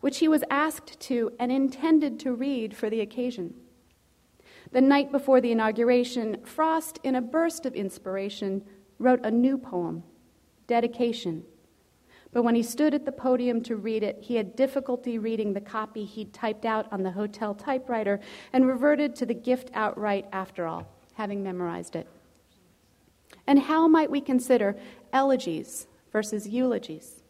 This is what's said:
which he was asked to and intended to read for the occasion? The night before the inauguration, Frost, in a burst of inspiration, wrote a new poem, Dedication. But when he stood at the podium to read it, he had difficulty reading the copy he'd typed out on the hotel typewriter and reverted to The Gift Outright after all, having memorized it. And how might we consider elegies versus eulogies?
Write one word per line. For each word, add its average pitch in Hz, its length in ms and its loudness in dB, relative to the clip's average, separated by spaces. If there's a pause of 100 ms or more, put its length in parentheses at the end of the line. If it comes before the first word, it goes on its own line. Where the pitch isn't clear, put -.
which 277 180 -2
he 330 80 4
was 311 240 4
asked 294 520 -2
to 233 360 -2
and 247 140 -2
intended 277 680 2
to 262 140 -4
read 233 420 -4
for 214 160 -4
the 226 100 -2
occasion? 214 540 -6 (1160)
The 254 80 4
night 277 320 6
before 269 280 4
the 240 120 0
inauguration, 233 920 2
Frost, 320 600 -2
in 262 100 0
a 254 60 0
burst 320 460 -2
of - 100 -6
inspiration, 196 880 -6 (340)
wrote 240 260 4
a 220 60 0
new 254 280 4
poem, 170 440 -6 (640)
Dedication. 233 800 -2 (880)
But 240 100 2
when 233 140 4
he 233 80 2
stood 294 300 2
at 294 100 -2
the 269 80 -4
podium 247 500 0
to 233 140 -4
read 214 260 -2
it, - 200 -4
he 247 120 -6
had 214 220 -2
difficulty 254 640 -2
reading 214 320 -2
the 196 80 -4
copy 214 440 -8
he'd 202 280 -12
typed 214 340 -4
out 220 260 -2
on 196 120 -4
the 185 80 -2
hotel 208 420 -6
typewriter 233 640 -2 (340)
and 262 140 6
reverted 277 480 2
to 247 100 -4
The 226 100 -2
Gift 254 380 -2
Outright 202 600 -2
after 185 340 -6
all, 170 220 -8 (260)
having 202 300 -6
memorized 175 500 -6
it. 165 140 -8 (1400)
And 277 120 8
how 320 260 2
might 320 240 6
we 285 100 0
consider 247 560 2 (360)
elegies 262 760 0 (240)
versus 208 380 -4
eulogies? 226 800 -4